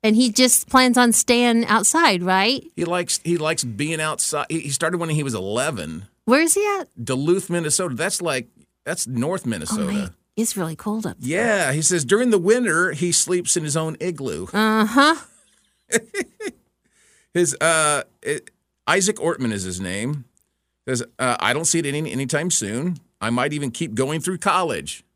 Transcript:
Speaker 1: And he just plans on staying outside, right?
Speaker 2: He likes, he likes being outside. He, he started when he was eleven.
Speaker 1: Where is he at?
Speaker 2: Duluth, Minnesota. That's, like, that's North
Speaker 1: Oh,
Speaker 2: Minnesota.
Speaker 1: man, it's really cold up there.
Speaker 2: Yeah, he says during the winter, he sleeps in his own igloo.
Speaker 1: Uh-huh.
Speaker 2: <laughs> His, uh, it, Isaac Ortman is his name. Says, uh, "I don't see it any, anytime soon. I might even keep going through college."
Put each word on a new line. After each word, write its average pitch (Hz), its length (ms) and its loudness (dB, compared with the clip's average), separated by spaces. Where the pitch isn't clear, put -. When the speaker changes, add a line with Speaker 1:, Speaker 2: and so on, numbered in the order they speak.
Speaker 1:
And 214 140 4
he 240 160 4
just 254 360 4
plans 254 280 6
on 240 160 6
staying 240 540 4
outside, 220 560 4
right? 190 420 2
Speaker 2:
He 175 120 -2
likes, 175 360 -2
he 170 140 0
likes 160 260 -2
being 147 380 -4
outside. 151 480 -2
He, 160 120 -4
he 147 100 -8
started 170 280 -2
when 165 120 -2
he 151 120 0
was 135 120 -2
eleven. 98 720 -4
Speaker 1:
Where 262 160 4
is 330 140 4
he 415 120 0
at? - 40 -8
Speaker 2:
Duluth, 156 460 0
Minnesota. 151 440 -2
That's, 165 280 -4
like, 139 260 -4
that's - 220 -6
North 139 400 -2
Speaker 1:
Oh, 120 40 -2
Speaker 2:
Minnesota. 101 420 -4
Speaker 1:
man, - 220 -4
it's 226 200 -2
really 165 180 -4
cold 214 320 -6
up - 140 -8
there. 123 80 -6
Speaker 2:
Yeah, 131 40 0
he 156 100 0
says 156 240 2
during 233 240 4
the 214 80 4
winter, 185 540 2
he 170 200 -2
sleeps 180 460 0
in 160 40 -2
his 147 140 -2
own 160 240 -4
igloo. 135 540 -6
Speaker 1:
Uh-huh. 220 600 4
Speaker 2:
<laughs> 226 100 2
His, 175 260 2
uh, 156 420 2
it, - 280 -6
Isaac 196 300 2
Ortman 131 360 -2
is 98 100 -4
his 92 180 -6
name. 107 440 -6
Says, 123 160 -4
uh, 127 200 0
"I 113 140 0
don't 151 120 -2
see 165 140 0
it 151 80 -2
any, 147 240 -4
anytime 143 400 -4
soon. 131 460 -2
I 110 100 -2
might 123 220 0
even 143 180 -4
keep 120 240 -6
going 135 260 -2
through 185 180 -4
college." 156 640 -2